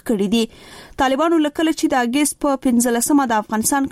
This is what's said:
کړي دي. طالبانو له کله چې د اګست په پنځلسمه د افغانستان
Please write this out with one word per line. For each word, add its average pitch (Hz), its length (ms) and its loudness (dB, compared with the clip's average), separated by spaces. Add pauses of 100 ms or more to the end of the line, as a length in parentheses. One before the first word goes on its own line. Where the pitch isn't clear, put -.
کړي 208 260 0
دي. 226 80 2 (580)
طالبانو 311 440 2
له 294 120 -4
کله 320 220 2
چې 320 140 0
د 247 120 0
اګست 285 400 -2
په 269 220 0
پنځلسمه 247 640 2
د 214 120 0
افغانستان 269 480 -2